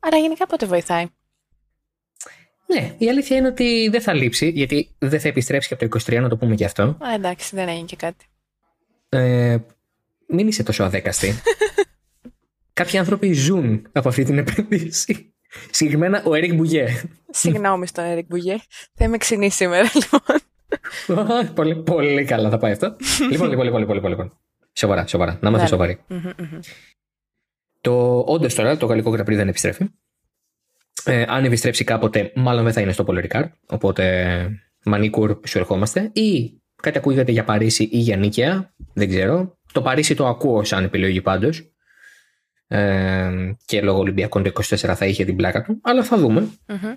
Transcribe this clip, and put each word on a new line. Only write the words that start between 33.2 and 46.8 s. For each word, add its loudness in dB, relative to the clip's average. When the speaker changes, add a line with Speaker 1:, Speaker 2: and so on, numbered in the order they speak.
Speaker 2:
Ricard. -2
Οπότε, 0
Μανίκουρ, 0
σου -2
ερχόμαστε. -2
Ή 0
κάτι 0
ακούγεται 2
για 2
Παρίσι 0
ή 0
για 2
Νίκαια. 0
Δεν 0
ξέρω. 0
Το 0
Παρίσι 2
το 0
ακούω 0
σαν 0
επιλογή 0
πάντως. -2
Ε, 0
και -2
λόγω 2
Ολυμπιακών 0
το 2
είκοσι -4
τέσσερα 0
θα -2
είχε 0
την -2
πλάκα -2
του. -6
Αλλά 2
θα 2
δούμε. 2
Speaker 1:
Μμμ. -8